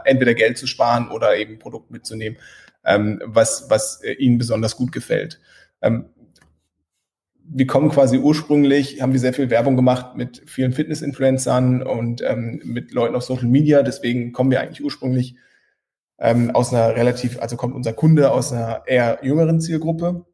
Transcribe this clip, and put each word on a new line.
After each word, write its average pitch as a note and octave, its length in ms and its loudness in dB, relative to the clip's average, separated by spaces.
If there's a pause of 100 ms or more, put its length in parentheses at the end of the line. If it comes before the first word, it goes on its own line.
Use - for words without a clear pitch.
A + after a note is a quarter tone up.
entweder B2 280 4
Geld A2+ 240 2
zu B2+ 80 -12
sparen A#2+ 440 0
oder A2 260 0
eben G#2+ 200 -6
ein A2 40 -20
Produkt - 320 -18
mitzunehmen, A2 460 -12 (480)
ähm, G#2 400 2
was, A2+ 440 0
was, - 320 -2
äh, A2+ 120 -6
ihnen B2 240 4
besonders A2+ 400 -2
gut B2+ 160 -4
gefällt. - 480 -6 (400)
Ähm, A2+ 240 0 (1500)
wir C3 140 0
kommen C#3+ 220 2
quasi C3 280 4
ursprünglich, C#3+ 840 2
haben C3 100 0
wir C3 80 2
sehr B2+ 140 0
viel C3 160 -2
Werbung A#2+ 260 2
gemacht B2+ 400 2
mit A#2+ 300 -10
vielen B2+ 260 -2
Fitness-Influencern C3 1120 0
und, A#2 380 -4
ähm, A#2 420 -4
mit A#2+ 300 -10
Leuten A#2 220 0
auf B2 80 -4
Social B2 260 -2
Media. C#3+ 340 6
Deswegen A#2+ 480 -4
kommen C3 200 0
wir B2+ 100 2
eigentlich - 200 -12
ursprünglich, B2+ 540 -4 (880)
ähm, A#2 280 2
aus B2 200 -2
einer A2+ 240 2
relativ, A#2+ 460 -2
also A#2 160 -8
kommt B2 160 -6
unser B2 200 -6
Kunde D#3 360 4
aus B2 240 -2
einer A2+ 320 -6
eher B2 380 2
jüngeren E3 360 2
Zielgruppe. E3 760 -4